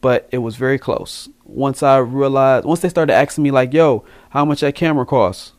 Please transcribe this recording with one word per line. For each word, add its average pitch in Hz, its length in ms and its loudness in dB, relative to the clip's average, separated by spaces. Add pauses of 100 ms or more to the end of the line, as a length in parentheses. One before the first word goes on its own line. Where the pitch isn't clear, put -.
But 127 280 0
it 127 100 -4
was 113 180 -6
very 131 200 -2
close. - 520 -8 (160)
Once 135 360 -6
I 135 180 4
realized, 135 640 0
once 165 160 0
they 180 80 -2
started 160 240 0
asking 143 320 0
me, 139 60 2
like, 127 220 0
"Yo, 147 300 2 (280)
how 143 120 0
much 147 160 -2
that 143 160 -2
camera 151 300 0
costs? 107 540 -2